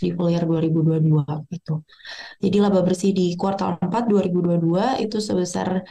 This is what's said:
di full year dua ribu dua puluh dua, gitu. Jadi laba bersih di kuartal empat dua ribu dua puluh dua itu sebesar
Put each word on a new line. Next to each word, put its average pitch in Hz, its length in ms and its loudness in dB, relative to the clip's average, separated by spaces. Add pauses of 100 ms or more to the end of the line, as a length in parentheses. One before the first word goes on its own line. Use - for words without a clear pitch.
di 175 80 0
full 175 160 -2
year 170 160 2
dua 165 160 0
ribu 160 240 0
dua 160 160 2
puluh 156 240 4
dua, 151 240 -8
gitu. 156 400 -8 (560)
Jadi 196 160 2
laba 190 240 4
bersih 185 320 2
di 180 240 2
kuartal 196 400 -2
empat 185 320 -2
dua 202 160 4
ribu 175 160 0
dua 170 160 2
puluh 165 160 2
dua 202 100 2 (140)
itu 208 240 -4
sebesar 185 680 -2